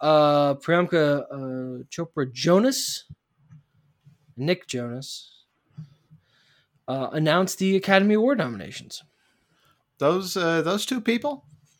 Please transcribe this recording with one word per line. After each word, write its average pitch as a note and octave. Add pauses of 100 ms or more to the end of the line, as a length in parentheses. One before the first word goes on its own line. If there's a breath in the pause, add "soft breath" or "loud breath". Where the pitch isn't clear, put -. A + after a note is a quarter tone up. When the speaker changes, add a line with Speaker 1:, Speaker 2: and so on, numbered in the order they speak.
Speaker 1:
uh, D3
Priyanka, D3+
uh, B2+
Chopra D3
Jonas, G3 (1300)
Nick E3
Jonas, B2 (1600 soft breath)
uh, C3
announce D#3
the F#3+
Academy G3
Award A#3
nominations. A#2 (960)
Speaker 2:
Those, F3+
uh, E3
those F#3+
two C4
people, A#3+ (360)